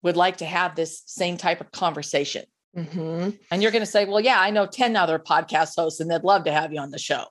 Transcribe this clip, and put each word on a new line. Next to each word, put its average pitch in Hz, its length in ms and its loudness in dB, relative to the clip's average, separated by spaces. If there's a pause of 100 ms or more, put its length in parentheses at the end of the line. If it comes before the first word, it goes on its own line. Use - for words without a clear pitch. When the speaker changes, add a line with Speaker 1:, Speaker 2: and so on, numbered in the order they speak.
Speaker 1:
would 175 140 2
like 180 200 4
to 165 80 -8
have 175 300 -2
this 160 300 -6
same 175 320 -4
type 175 240 -2
of - 100 -16
conversation?" 147 720 -2 (320)
Speaker 2:
Mm-hmm. 165 540 -4 (200)
Speaker 1:
And 185 120 0
you're 214 100 4
gonna 214 140 0
say, 208 180 2
"Well, 202 160 2
yeah, 226 220 4
I 190 80 4
know 214 160 2
ten 226 320 0
other 165 220 2
podcast 160 580 0
hosts 160 240 -2
and 160 100 -2
they'd 165 140 0
love 190 180 4
to 160 80 0
have 151 220 -2
you 151 80 -6
on 139 100 -10
the 147 80 -12
show." - 320 -4